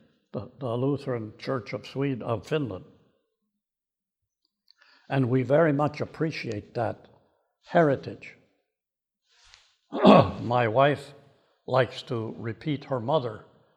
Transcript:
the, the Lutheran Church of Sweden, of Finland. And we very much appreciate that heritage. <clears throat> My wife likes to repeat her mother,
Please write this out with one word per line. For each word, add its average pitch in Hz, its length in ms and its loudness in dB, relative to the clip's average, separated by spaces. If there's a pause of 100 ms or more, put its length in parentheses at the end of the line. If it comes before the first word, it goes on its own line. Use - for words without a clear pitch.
(320)
the, 101 260 -10
the 131 80 -10
Lutheran 123 720 -4
Church - 340 -6
of 113 140 -10
Sweden, 135 360 -4
of 117 240 -4
Finland. 135 380 -4 (2250)
And 135 220 2
we 131 120 2
very 147 300 4
much 143 280 0
appreciate 113 720 -6
that 104 320 -4 (580)
heritage. 143 680 0 (1600)
<clears throat> 415 140 -2
My 117 640 6
wife 135 460 2 (520)
likes 127 360 0
to 113 360 -6
repeat 117 460 -6
her 127 160 -4
mother, 120 440 -4 (320)